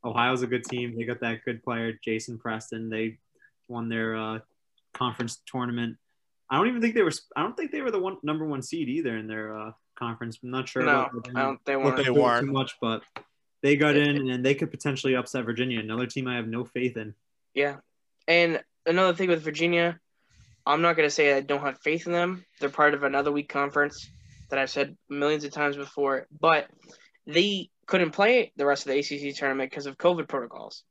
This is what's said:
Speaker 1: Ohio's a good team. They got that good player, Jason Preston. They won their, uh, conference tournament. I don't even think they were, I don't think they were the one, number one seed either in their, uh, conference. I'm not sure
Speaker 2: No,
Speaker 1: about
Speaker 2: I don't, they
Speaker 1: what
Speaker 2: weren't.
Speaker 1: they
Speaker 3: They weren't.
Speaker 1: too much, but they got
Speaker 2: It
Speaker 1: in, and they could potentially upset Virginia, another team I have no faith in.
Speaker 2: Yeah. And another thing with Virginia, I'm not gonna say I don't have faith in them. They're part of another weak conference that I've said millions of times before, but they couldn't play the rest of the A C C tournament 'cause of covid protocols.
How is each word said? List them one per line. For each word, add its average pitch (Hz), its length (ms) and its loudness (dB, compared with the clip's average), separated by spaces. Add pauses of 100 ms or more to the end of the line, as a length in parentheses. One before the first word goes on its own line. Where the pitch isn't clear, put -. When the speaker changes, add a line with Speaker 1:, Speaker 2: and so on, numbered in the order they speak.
Speaker 1:
Ohio's 123 380 0
a 123 60 -2
good 120 160 -2
team. 120 340 -6
They 117 80 -4
got 120 140 -6
that 117 260 -4
good 117 180 -6
player, 113 300 -4 (100)
Jason 113 360 -4
Preston. 113 500 -8
They 113 300 -4 (480)
won 117 200 -8
their, 113 300 -2
uh, 110 220 -6 (560)
conference 120 500 -4
tournament. 120 500 -4 (540)
I 135 80 2
don't 196 100 4
even 240 140 -2
think 226 140 2
they 226 80 4
were, 160 80 2 (260)
I 147 60 0
don't 226 120 -4
think 320 160 -6
they 302 100 -6
were 254 100 -2
the 202 80 0
one, 185 240 -4
number 156 220 -2
one 139 180 -4
seed 156 260 -4
either 135 260 -2
in 110 120 -6
their, 110 280 -8
uh, 107 160 -10 (300)
conference. 113 420 -6
I'm 123 80 -10
not 131 160 -4
sure 135 160 -2
Speaker 2:
No, 135 220 4
Speaker 1:
about 120 300 -8
Speaker 2:
I 127 60 0
don't, 135 240 -2
they 139 100 0
Speaker 1:
what 135 100 0
Speaker 2:
weren't. 135 120 2
Speaker 1:
they 139 80 2
Speaker 3:
They 131 40 2
weren't. 123 380 6
Speaker 1:
too 139 40 -2
much, 135 200 0 (100)
but 113 220 -2 (580)
they 143 160 6
got 147 180 6
Speaker 2:
It 147 120 6
Speaker 1:
in, 143 220 2
and 127 160 -2
they 139 100 6
could 156 160 -4
potentially 135 440 0
upset 123 300 -2
Virginia, 117 340 -2
another 110 280 -4
team 127 200 -4
I 123 100 -2
have 117 100 -4
no 120 180 -4
faith 123 320 -4
in. 107 160 -8 (400)
Speaker 2:
Yeah. 139 240 0 (500)
And 170 340 4 (240)
another 180 300 4
thing 185 140 0
with 165 140 2
Virginia, 170 560 0 (680)
I'm 151 160 2
not 170 160 4
gonna 151 120 4
say 143 240 4
I 135 80 2
don't 139 200 -2
have 139 180 -4
faith 165 280 -2
in 175 60 -2
them. 180 320 0 (140)
They're 139 100 0
part 147 240 4
of 143 100 -2
another 139 280 0
weak 143 180 -4
conference 143 600 0 (400)
that 135 100 -2
I've 135 100 -2
said 143 280 -4 (120)
millions 147 340 0
of 143 80 -8
times 143 260 -2
before, 139 500 -2 (120)
but 160 280 2 (600)
they 190 420 0 (180)
couldn't 180 240 2
play 226 460 4
the 143 80 0
rest 143 200 2
of 139 60 -2
the 135 80 2
A - 20 -2
C 143 180 -6
C 143 140 -8
tournament 135 380 -2
'cause 143 140 -10
of 135 120 -10
covid 170 300 2
protocols. - 640 -10